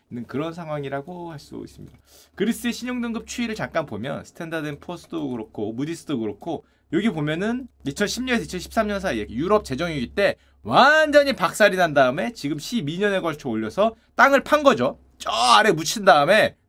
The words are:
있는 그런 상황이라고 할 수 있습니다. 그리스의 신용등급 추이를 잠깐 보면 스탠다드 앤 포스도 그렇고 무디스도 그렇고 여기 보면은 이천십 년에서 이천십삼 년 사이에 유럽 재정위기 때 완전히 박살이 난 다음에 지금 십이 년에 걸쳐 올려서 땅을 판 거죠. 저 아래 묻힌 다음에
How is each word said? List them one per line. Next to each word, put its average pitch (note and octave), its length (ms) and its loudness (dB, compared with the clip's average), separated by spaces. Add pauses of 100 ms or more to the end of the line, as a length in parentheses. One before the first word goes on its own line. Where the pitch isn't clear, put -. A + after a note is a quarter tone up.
(120)
있는 A#2+ 160 -12
그런 D#3+ 260 -6
상황이라고 D#3 800 -10
할 D3 80 -14
수 A#2 260 -16
있습니다. - 320 -20 (380)
그리스의 A3+ 380 -2
신용등급 A#3 520 -8
추이를 A3+ 300 -6
잠깐 D#3 320 -4
보면 A#2 360 -8
스탠다드 D#3+ 440 -10
앤 C#3+ 120 -10
포스도 D#3+ 500 -10
그렇고 A2 440 -8
무디스도 D3+ 460 -6
그렇고 A2 440 -8 (300)
여기 G3 160 0
보면은 F3+ 580 -4 (180)
이천십 - 380 -4
년에서 A#3+ 200 -2
이천십삼 F#3 440 -4
년 G3+ 120 -4
사이에 C3 300 -4
유럽 F#3 360 2
재정위기 C#3+ 480 -6
때 F#3+ 220 0 (260)
완전히 C#4+ 720 4
박살이 F#3 420 2
난 E3+ 200 2
다음에 C#3+ 380 2
지금 D3 260 -6
십이 E3+ 400 -4
년에 G3 220 0
걸쳐 D#3 280 -4
올려서 A2+ 460 -2 (200)
땅을 C4 280 4
판 D4+ 180 2
거죠. G#3+ 380 2 (180)
저 - 140 -8
아래 A3 400 6
묻힌 E3+ 340 -2
다음에 E3+ 500 6 (140)